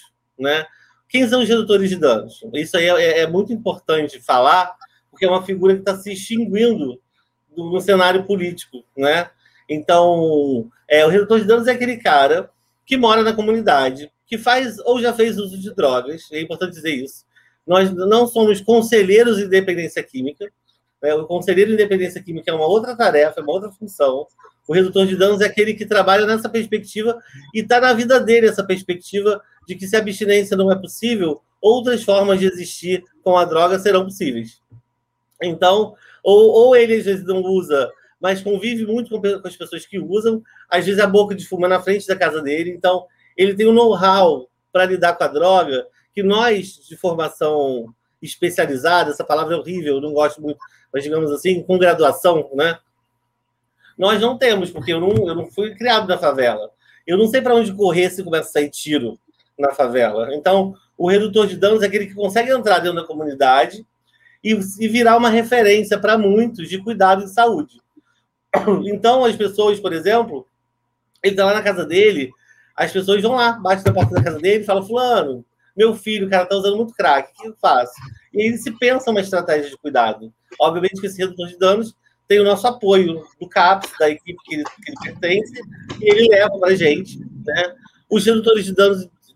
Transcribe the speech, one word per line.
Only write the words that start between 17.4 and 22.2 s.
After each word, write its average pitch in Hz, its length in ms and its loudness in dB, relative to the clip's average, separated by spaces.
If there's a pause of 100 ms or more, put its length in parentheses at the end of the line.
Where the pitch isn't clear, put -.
Nós 190 280 2
não 196 320 2
somos 214 340 0
conselheiros 220 760 2
de 196 100 -4
dependência 180 560 -2
química, 147 480 -10 (500)
né? 151 140 -2
O 156 120 -4
conselheiro 185 440 0
de 220 60 0
dependência 190 440 -2